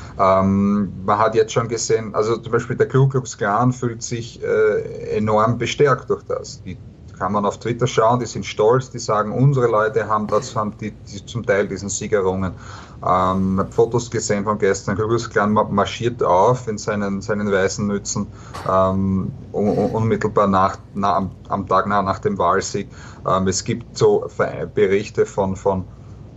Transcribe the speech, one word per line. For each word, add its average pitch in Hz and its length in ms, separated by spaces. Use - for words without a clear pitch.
Ähm, 98 720
man 104 140
hat 110 160
jetzt 110 180
schon 117 160
gesehen, 110 440
also 110 240
zum - 140
Beispiel 120 240
der 107 140
Ku 135 180
Klux 131 300
Klan 113 340
fühlt 120 320
sich, 117 400
äh, 107 760
enorm 107 400
bestärkt 127 520
durch 101 140
das. - 400
Die 92 140
kann 95 160
man 104 120
auf 98 140
Twitter 117 280
schauen, 113 320
die 120 60
sind 101 200
stolz, 120 440
die - 100
sagen, 104 320
unsere 127 360
Leute 107 420
haben 107 180
das, - 280
haben 104 260
die, 107 100
die - 340
zum 104 200
Teil 101 220
diesen 98 200
Sieg 104 240
errungen. 95 420
Ähm, 95 540
hab 90 140
Fotos 117 380
gesehen 101 320
von 104 160
gestern, 98 380
Ku 107 100
Klux 117 220
Klan 107 240
ma-, 107 100
marschiert 104 600
auf 107 440
in 107 100
seinen, 101 440
seinen 104 280
weißen 98 380
Mützen, 101 400
ähm, 95 600
un-, 101 240
un-, 101 140
unmittelbar 107 560
nach, 98 300
na, 98 200
am, 95 160
am 98 200
Tag 107 200
nach, 101 160
nach 95 160
dem 104 180
Wahlsieg. 95 520
Ähm, 92 220
es 92 160
gibt - 340
so 104 300
Ver-, - 380
Berichte 101 600
von, 95 300
von, 92 300